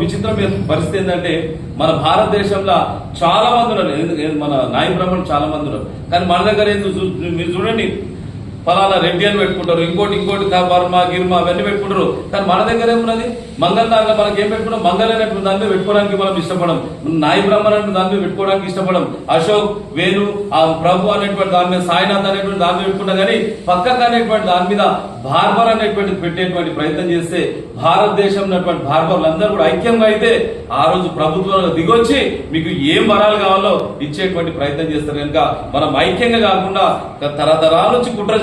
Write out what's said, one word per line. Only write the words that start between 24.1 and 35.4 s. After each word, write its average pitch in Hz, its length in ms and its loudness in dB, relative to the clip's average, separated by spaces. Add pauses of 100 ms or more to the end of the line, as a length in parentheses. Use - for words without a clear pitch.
దాని 180 200 2
మీద 202 120 2 (420)
బార్బర్ 226 480 2
అనేటువంటి 202 480 0
పెట్టేటువంటి 175 560 -2
ప్రయత్నం 156 340 -2
చేస్తే, 170 280 -2 (420)
భారతదేశంలో 196 640 2
ఉన్నటువంటి 175 420 0
బార్బర్లు 165 420 2
అందరూ 208 240 0
కూడా 165 160 2
ఐక్యంగా 226 400 2
అయితే, 233 220 2 (480)
ఆ - 100 4
రోజు 180 180 0 (100)
ప్రభుత్వంలో 180 600 0
దిగొచ్చి 233 400 4 (340)
మీకు 160 180 -2 (220)
ఏం 214 180 2
వరాలు 208 340 4
కావాలో 196 280 2 (340)
ఇచ్చేటువంటి 170 520 -4
ప్రయత్నం 143 340 -2
చేస్తారు. 147 300 -4
కనుక 143 160 -2 (360)